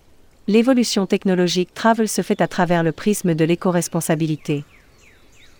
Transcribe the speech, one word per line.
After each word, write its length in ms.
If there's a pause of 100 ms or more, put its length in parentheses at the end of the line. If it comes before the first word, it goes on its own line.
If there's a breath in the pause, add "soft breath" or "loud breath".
(480)
L'évolution 580
technologique 680
travel 340
se 140
fait 200
à 60
travers 360
le 100
prisme 420
de 80
l'éco-responsabilité. 1200 (960)